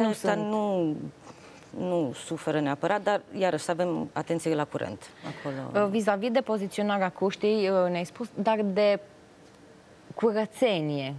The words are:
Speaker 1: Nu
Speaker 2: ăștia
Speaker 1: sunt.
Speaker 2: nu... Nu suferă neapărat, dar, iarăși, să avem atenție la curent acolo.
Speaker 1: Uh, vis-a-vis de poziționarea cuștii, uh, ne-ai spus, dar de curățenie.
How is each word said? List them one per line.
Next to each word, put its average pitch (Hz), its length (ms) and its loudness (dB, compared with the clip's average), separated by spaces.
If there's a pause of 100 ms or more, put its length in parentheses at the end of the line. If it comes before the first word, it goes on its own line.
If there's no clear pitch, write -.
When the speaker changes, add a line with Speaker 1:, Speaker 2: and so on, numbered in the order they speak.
Speaker 1:
Nu 220 80 4
Speaker 2:
ăștia 208 240 0
Speaker 1:
sunt. 214 120 0
Speaker 2:
nu... 202 500 0 (840)
Nu 170 360 0 (120)
suferă 156 340 -2
neapărat, 170 440 0
dar, 202 180 2 (160)
iarăși, 175 260 0
să 180 80 -2
avem 160 420 -2
atenție 160 420 -2
la 147 100 0
curent - 440 -8 (300)
acolo. 135 460 -2
Speaker 1:
Uh, 196 60 0
vis-a-vis 208 400 0
de 254 100 2
poziționarea 202 680 0
cuștii, 202 600 2
uh, 185 220 4
ne-ai 175 140 -2
spus, 233 300 -10
dar 214 280 2
de 202 360 4 (1160)
curățenie. 180 1040 2